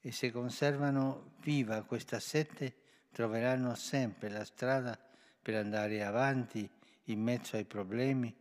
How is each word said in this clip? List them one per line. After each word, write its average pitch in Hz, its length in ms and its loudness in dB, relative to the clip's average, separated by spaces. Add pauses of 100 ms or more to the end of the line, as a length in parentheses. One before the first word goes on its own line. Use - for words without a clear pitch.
e 127 120 -8
se 123 180 -2
conservano 135 1120 0
viva 117 400 2
questa 117 360 -4
sete, 147 560 -2 (380)
troveranno 120 640 2
sempre 113 560 -2
la 104 160 -6
strada 127 520 0 (440)
per 110 140 -2
andare 107 460 0
avanti 117 640 2 (380)
in 107 160 -2
mezzo 117 360 0
ai 107 100 0
problemi 117 760 0